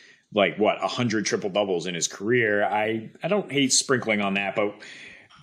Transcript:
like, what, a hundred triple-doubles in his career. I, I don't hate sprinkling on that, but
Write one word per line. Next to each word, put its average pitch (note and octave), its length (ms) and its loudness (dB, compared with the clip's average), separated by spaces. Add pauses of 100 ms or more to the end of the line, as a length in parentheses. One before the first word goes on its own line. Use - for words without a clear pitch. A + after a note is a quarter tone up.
(340)
like, F#2 240 4
what, G2 260 4
a F#2+ 40 0
hundred A2 380 0
triple-doubles F#2+ 640 0
in F#2 60 -4
his E2 140 -4
career. G#2+ 560 0
I, A2 480 -2 (100)
I D#3+ 60 -6
don't F#3+ 240 -2
hate C3+ 220 2
sprinkling A2 480 0
on G2 140 0
that, G2 200 -2
but G#2 200 0 (680)